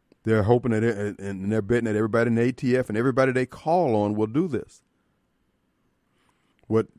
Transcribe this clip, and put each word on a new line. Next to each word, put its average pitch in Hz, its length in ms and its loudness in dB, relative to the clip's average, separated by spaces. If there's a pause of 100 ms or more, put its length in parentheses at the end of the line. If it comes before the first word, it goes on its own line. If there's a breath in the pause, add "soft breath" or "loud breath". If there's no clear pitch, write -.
(240)
They're 110 180 2
hoping 120 300 2
that, 110 100 0
it, 104 360 -2
and 98 340 -6
they're 110 100 0
betting 113 220 0
that 107 120 -2
everybody 113 320 0
in 117 60 0
the 113 80 2
A 127 100 2
T 123 240 0
F 127 120 0
and 107 100 -4
everybody 131 340 2
they 127 140 -2
call 160 480 0
on 104 220 0
will 110 100 0
do 147 220 -2
this. - 340 -8 (1800)
What 110 200 2 (120)